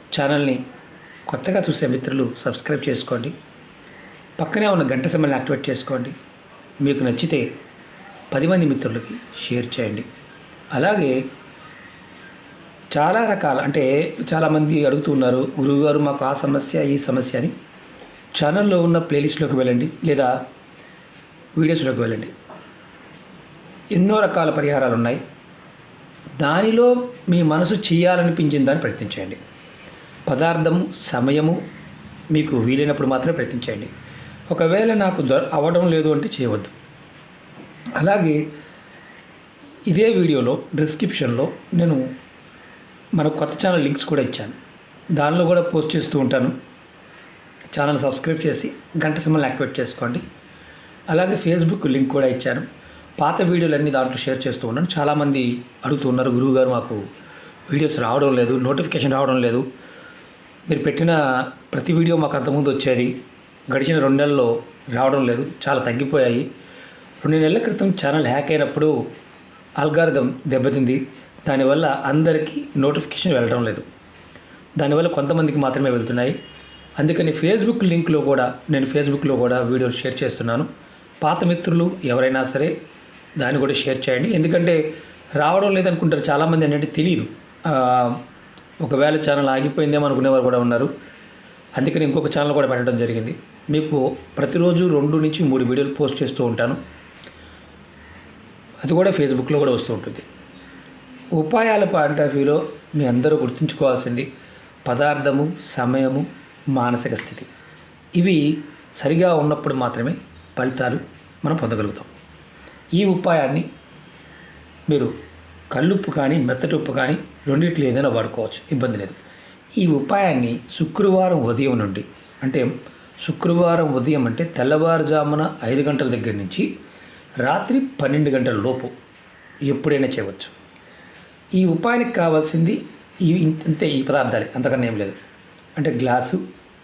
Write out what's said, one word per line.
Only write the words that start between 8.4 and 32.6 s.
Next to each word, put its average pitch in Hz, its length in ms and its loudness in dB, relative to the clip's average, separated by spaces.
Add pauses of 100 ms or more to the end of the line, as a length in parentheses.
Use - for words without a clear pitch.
మంది 175 200 4
మిత్రులకి 120 480 -4 (340)
షేర్ 120 320 -4
చేయండి. 107 240 -4 (680)
అలాగే 139 520 0 (1700)
చాలా 208 320 2
రకాల, 160 280 0
అంటే 143 580 0 (180)
చాలామంది 151 520 2
అడుగుతూ 143 260 0
ఉన్నారు, 131 480 2
"గురువుగారు 143 380 4
మాకు 139 260 0
ఆ 135 80 0
సమస్య, 139 540 -2
ఈ 139 120 2
సమస్య" 127 400 -2
అని. 120 140 -2 (920)
ఛానల్లో 185 380 2
ఉన్న 170 160 4
ప్లేలిస్ట్లోకి 143 580 0
వెళ్ళండి 127 340 2 (140)
లేదా 135 400 2 (1120)
వీడియోస్లోకి 156 420 0
వెళ్ళండి. 113 280 -4 (1600)
ఎన్నో 202 280 4
రకాల 170 300 2
పరిహారాలు 143 440 0
ఉన్నాయి. 117 260 0 (1200)
దానిలో 220 680 4 (200)
మీ 175 140 4
మనసు 165 320 2
చేయాలనిపించిన 170 880 2
దాన్ని 143 160 2
ప్రయత్నించండి. 101 560 -8 (920)
పదార్థము, 165 680 2
సమయము 151 720 0 (600)
మీకు 151 260 0
వీలైనప్పుడు 135 520 0